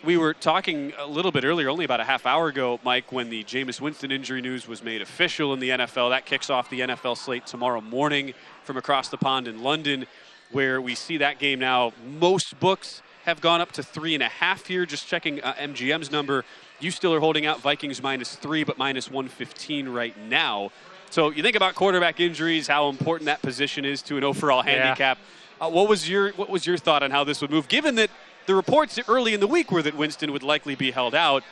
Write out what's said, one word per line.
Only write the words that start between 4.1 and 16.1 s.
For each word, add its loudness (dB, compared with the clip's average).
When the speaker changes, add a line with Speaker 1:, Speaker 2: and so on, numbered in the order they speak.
Speaker 1:
injury -6
news -8
was -12
made -6
official -2
in -4
the -2
N 0
F -4
L. 2
That 0
kicks -4
off 0
the -6
N -2
F -8
L 0
slate -8
tomorrow -4
morning -2
from -8
across 0
the -8
pond 0
in -10
London, 0
where 0
we -6
see -6
that 0
game 0
now. 2
Most 0
books 0
have 0
gone 4
up -2
to -8
three -4
and 0
a 0
half -2
here, -2
just -10
checking, -4
uh, -2
M -8
G -2
M's -2